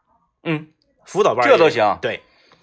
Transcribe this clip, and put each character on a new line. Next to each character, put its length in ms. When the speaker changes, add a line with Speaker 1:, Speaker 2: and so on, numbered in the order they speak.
Speaker 1:
嗯。 260
Speaker 2:
辅 180
导 120
班 100
儿 40
Speaker 1:
这 80
都 120
行。 320
Speaker 2:
对， 220